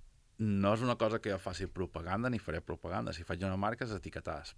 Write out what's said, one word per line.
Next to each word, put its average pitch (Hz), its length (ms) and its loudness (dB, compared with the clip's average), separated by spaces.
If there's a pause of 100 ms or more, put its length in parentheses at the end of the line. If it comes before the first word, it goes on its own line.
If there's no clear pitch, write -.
(420)
no 101 320 6
és 110 100 2
una 120 140 4
cosa 110 240 4
que 110 80 0
jo 95 80 2
faci 95 320 -4
propaganda 92 580 0
ni 120 140 0
faré 80 180 -2
propaganda. 87 540 -4
Si 82 100 -8
faig 87 220 -2
una 95 100 0
marca 110 300 0
és 110 80 -2
etiquetar - 480 -6
el - 160 -14